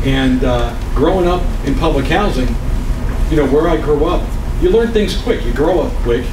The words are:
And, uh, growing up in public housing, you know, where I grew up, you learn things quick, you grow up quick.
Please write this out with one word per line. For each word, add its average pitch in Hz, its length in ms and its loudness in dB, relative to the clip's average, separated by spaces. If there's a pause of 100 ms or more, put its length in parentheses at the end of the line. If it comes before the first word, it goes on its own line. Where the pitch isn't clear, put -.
And, 131 400 2
uh, 123 300 0 (220)
growing 175 320 2
up 175 160 0 (240)
in 135 80 0
public 156 320 0
housing, 190 400 0 (800)
you 151 80 2
know, 143 80 2
where 151 240 2
I 160 80 2
grew 147 280 0
up, 170 220 -2 (340)
you 180 80 4
learn 226 220 2
things 208 240 0
quick, - 300 -2
you - 80 0
grow 151 260 2
up - 140 -2 (100)
quick. 120 300 0